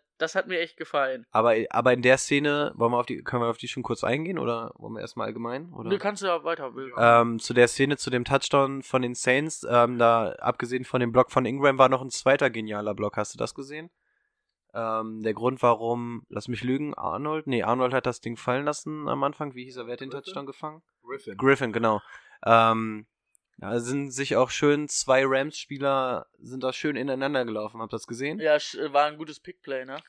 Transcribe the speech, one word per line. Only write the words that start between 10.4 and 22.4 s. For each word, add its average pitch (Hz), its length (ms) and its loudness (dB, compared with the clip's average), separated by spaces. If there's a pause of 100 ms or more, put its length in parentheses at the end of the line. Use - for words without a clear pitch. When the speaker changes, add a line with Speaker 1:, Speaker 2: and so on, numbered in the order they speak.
Speaker 2:
von 127 160 -2
dem 120 140 0
Block 123 180 6
von 127 140 2
Ingram, 135 320 2
war 131 100 8
noch 127 140 2
ein 131 80 -10
zweiter 139 400 2
genialer 107 440 -6
Block. 104 220 -4
Hast 107 180 -4
du - 40 -20
das 117 180 -6
gesehen? 151 340 -14 (840)
Ähm, 110 500 -4
der 110 120 0
Grund, 123 260 0
warum, 117 680 2
lass - 200 -8
mich 117 140 -6
lügen, 139 320 -2
Arnold? 151 520 -4
Nee, 120 160 0
Arnold 123 300 2
hat 127 140 0
das 123 140 -4
Ding 117 160 -8
fallen 131 280 -2
lassen 151 420 -6
am 139 160 -2
Anfang. 143 320 -6
Wie 123 100 -12
hieß 127 120 -16
er? 120 80 -10
Wer 120 80 -10
hat 120 80 -12
den 135 80 -12
Speaker 3:
Griffin? 143 160 -12
Speaker 2:
Touchdown 143 220 -12
gefangen? 156 340 -14 (220)
Speaker 3:
Griffin. 117 340 -14
Speaker 2:
Griffin, 131 340 4
genau. 110 300 2 (440)